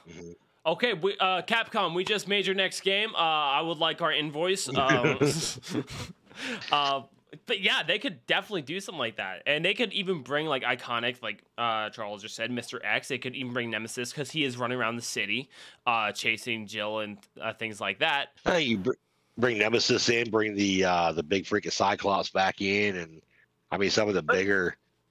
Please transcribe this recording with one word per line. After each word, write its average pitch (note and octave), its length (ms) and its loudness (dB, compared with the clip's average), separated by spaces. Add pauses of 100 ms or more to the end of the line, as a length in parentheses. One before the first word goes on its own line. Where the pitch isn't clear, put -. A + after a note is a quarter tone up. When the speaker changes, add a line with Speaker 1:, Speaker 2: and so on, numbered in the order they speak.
Speaker 1:
Mm-hmm. E2+ 260 -16 (340)
Speaker 2:
Okay, F#3 280 2
we, F3+ 260 0
uh, F#3 220 2
Capcom, G#3+ 520 0
we F#3 100 0
just G3+ 220 0
made F#3+ 200 2
your F#3+ 80 0
next F#3+ 260 0
game. G3+ 340 0
Uh, - 40 -2
I D3+ 420 2
would E3 160 -2
like D#3+ 240 0
our D#3+ 120 2
invoice. D#3 560 0
Speaker 1:
<laughs> - 60 -6
Speaker 2:
Um, C3+ 440 2 (840)
<laughs> - 720 -10
uh, C#3 300 0 (420)
but G#3 160 -2
yeah, G#3+ 220 2
they E3+ 160 0
could G3+ 280 -6
definitely F#3 360 0
do D#3+ 180 -6
something G3 180 -10
like A#2 180 -2
that. F#2 300 -6
And D3 160 2
they F#3+ 120 2
could G#3 180 -2
even F3+ 300 -2
bring, C#3+ 240 -2
like, C#3 160 0
iconic, A#2+ 600 0
like, G#2+ 220 -8 (140)
uh, A2 320 0
Charles G#2 320 -8
just G#2+ 120 -12
said, A#2 160 -4
Mister A#2+ 320 -6
X. A2 260 -2
They B2+ 100 -4
could B2+ 180 -8
even B2+ 160 -6
bring A#2+ 180 -2
Nemesis A2+ 420 -4
'cause C#3+ 180 -6
he D#3 140 0
is B2 120 -2
running B2 220 -2
around A#2 180 0
the A#2 60 -6
city, A2+ 480 -4 (360)
uh, A2 260 2
chasing A2+ 540 -4
Jill G#2+ 340 -4
and, G#2 180 -8 (200)
uh, G#2+ 140 -4
things A2 260 -8
like G2+ 200 -2
that. D3 480 0
Speaker 1:
Uh, F3+ 80 2
you B2+ 240 2
br-, A2 140 0 (440)
bring A#2 220 2
Nemesis A2+ 500 4
in, A#2 220 2
bring G#2+ 240 2
the, G2 300 4
uh, F2 280 4
the D#2+ 100 -2
big F2+ 220 0
freaking F#2+ 280 0
Cyclops G2 580 2
back F#2+ 320 2
in, G2+ 340 2
and, D#2+ 240 -10 (500)
I E2+ 60 -2
mean, G2 140 2
some G#2+ 180 4
of G2+ 60 2
the E2+ 80 2
Speaker 2:
But D#2 120 0
Speaker 1:
bigger, F#2+ 420 2 (340)